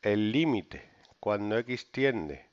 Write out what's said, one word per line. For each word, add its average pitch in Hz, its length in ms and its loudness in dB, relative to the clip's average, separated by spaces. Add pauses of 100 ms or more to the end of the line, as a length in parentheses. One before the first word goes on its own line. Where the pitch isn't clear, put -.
el 104 300 2
límite 131 580 0 (300)
cuando 104 380 0
x 120 340 -6
tiende 107 600 0